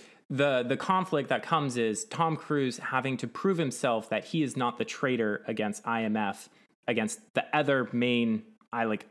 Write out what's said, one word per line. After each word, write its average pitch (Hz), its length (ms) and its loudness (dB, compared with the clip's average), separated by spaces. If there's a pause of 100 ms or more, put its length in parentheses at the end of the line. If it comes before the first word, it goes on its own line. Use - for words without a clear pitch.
(300)
The, 135 340 2
the 127 140 0
conflict 180 520 2
that 120 140 2
comes 143 340 0
is 110 280 0
Tom 160 320 0
Cruise 139 420 -2
having 131 380 -2
to 123 100 -4
prove 190 320 0
himself 120 500 0
that 110 140 0
he 160 180 0
is 127 160 -2
not 120 220 -2
the 110 60 0
traitor 113 640 0
against 107 380 -4
I 113 180 0
M 107 140 0
F, 98 320 -4 (380)
against 110 320 0 (160)
the - 80 2 (120)
other 139 360 2
main, 120 520 2 (280)
I, 117 140 0
like, 107 260 -2